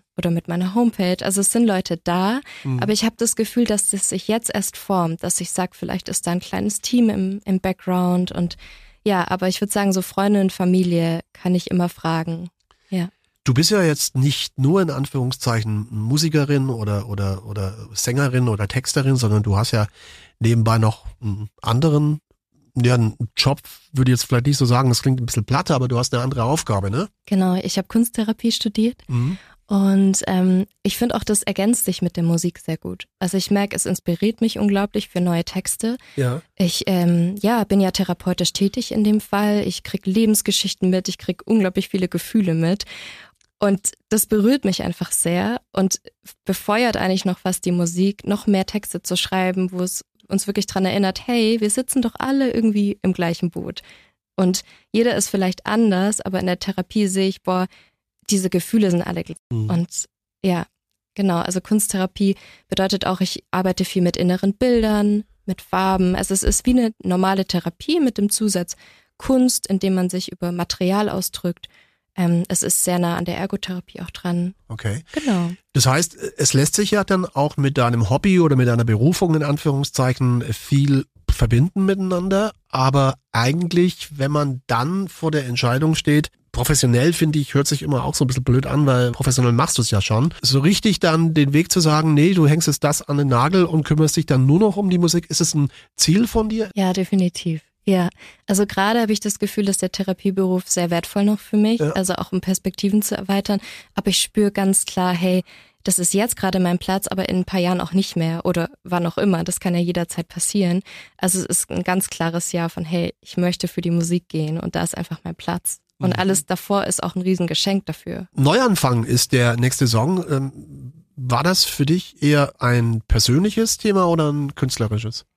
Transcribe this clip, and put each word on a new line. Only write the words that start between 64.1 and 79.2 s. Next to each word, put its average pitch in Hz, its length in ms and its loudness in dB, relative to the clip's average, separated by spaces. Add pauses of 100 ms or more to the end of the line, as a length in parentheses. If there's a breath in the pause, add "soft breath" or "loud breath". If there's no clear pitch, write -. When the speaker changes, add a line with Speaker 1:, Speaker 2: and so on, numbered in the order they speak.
Speaker 1:
inneren 185 380 0
Bildern, 214 720 2 (200)
mit 185 160 -6
Farben. 185 540 0
Also - 180 -4
es 196 100 0
ist - 220 0
wie 254 140 4
eine 226 140 2 (100)
normale 190 420 2
Therapie 185 540 -2
mit 254 200 0
dem 202 100 2
Zusatz 196 460 -2 (420 soft breath)
Kunst, 254 500 2
indem 190 280 0
man 180 140 0
sich 185 220 -6
über 175 220 -6
Material 185 560 -2
ausdrückt. - 580 -6 (480 soft breath)
Ähm, 170 340 2
es - 140 -2
ist - 200 -2
sehr 180 160 0
nah 170 180 0
an 175 80 -4
der 175 120 -4
Ergotherapie 185 640 -8
auch 175 100 -12
dran. 175 420 -4 (140)
Speaker 2:
Okay. 110 360 -6 (100)
Speaker 1:
Genau. 196 380 -2 (220)
Speaker 2:
Das 127 140 2
heißt, 143 280 0 (220)
es - 160 0
lässt 190 220 2
sich 208 160 0
ja 208 120 4
dann 185 220 0
auch 143 320 -2
mit 139 200 0
deinem 120 320 2
Hobby 180 300 4
oder 156 160 4
mit 127 120 4
deiner 117 180 2
Berufung 151 500 2